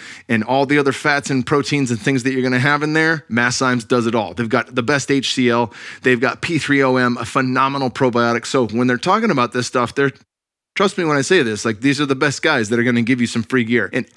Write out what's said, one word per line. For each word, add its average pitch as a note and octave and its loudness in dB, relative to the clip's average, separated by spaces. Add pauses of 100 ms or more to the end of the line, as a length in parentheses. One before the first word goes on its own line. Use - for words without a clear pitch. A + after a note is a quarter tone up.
(280)
And A2 0
all C3+ 2
the C#3+ 2
other C#3 2
fats C#3+ -2
and C3 0
proteins C#3+ 0
and A2+ -2
things C3+ 0
that C3+ -2
you're C3 -2
gonna B2+ 0
have D3 2
in D3+ -2
there, D#3+ 0
Masszymes A#2+ 0
does A#2+ 2
it A2+ -2
all. G2 -2
They've A#2 -4
got B2 -2
the B2 -2
best C#3 -2
H C#3 0
C B2 2
L. A#2 0 (280)
They've B2+ 2
got B2 -2
P E3+ -2
three C#3 0
O C3 2
M, B2 0
a B2 -8
phenomenal C3 0
probiotic. A#2+ 0
So B2+ 0
when A#2 0
they're B2 2
talking G3+ 0
about A#2+ 0
this B2 -4
stuff, A#2+ -2
they're, C#3 0 (640)
trust G3 0
me F3+ -2
when D3+ 2
I C#3 2
say F3+ 4
this, A2 -2
like, A2 -2
these C3+ 2
are D3 2
the C#3 0
best C3+ 0
guys C3+ 0
that A#2 0
are A#2 2
gonna A#2+ 2
give B2 0
you A#2 2
some A2+ -4
free B2 0
gear. A2 0
And B2 -4 (100)